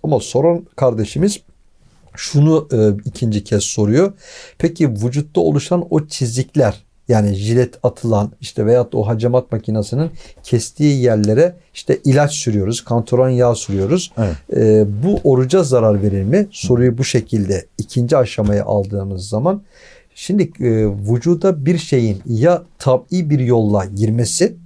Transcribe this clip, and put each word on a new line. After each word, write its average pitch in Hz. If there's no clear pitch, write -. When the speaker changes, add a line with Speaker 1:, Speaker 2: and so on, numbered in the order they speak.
Speaker 1:
Ama 143
soran 170
kardeşimiz 135
şunu, 151
e, 107
ikinci 107
kez 101
soruyor. 104
Peki 170
vücutta 123
oluşan 170
o 156
çizikler, 123
yani 104
jilet 117
atılan 107
işte -
veyahut 117
da -
o 107
hacamat 120
makinesinin 113
kestiği 139
yerlere 117
işte -
ilaç 143
sürüyoruz, 104
kantaron 123
yağı 123
sürüyoruz. 104
Speaker 2:
Evet. 98
Speaker 1:
E, 107
bu 175
oruca 135
zarar 113
verir 98
mi? 123
Speaker 2:
Hı. 202
Speaker 1:
Soruyu 123
bu 127
şekilde 101
ikinci 127
aşamaya 104
aldığımız 98
zaman 165
şimdi, 196
e, 113
vücuda 131
bir 170
şeyin 113
ya 156
tabii 147
bir 147
yolla 110
girmesi 110